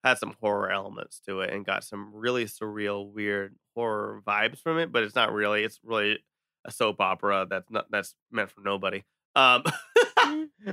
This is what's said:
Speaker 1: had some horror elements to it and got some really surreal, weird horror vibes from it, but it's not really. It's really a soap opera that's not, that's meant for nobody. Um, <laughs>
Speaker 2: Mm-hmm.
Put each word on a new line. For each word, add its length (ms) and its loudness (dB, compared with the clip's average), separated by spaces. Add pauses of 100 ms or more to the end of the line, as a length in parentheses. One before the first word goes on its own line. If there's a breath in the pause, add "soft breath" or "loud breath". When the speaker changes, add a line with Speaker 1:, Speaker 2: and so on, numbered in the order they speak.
Speaker 1:
had 140 6
some 220 -8
horror 300 0
elements 560 -6
to 140 -4
it 120 -2
and 140 -6
got 180 -2
some 300 -14
really 320 -2
surreal, 640 -6
weird 440 -4 (180)
horror 520 -4
vibes 360 0
from 160 -2
it, 140 -2
but 100 2
it's 120 -4
not 200 2
really. 300 2
It's 180 -8
really 420 0 (400)
a 60 -10
soap 300 0
opera 500 2
that's 200 -4
not, 200 -4
that's 240 -4 (160)
meant 200 -2
for 120 -20
nobody. 420 -2 (300)
Um, 340 8
<laughs> 40 -2 (460)
Speaker 2:
Mm-hmm. 540 0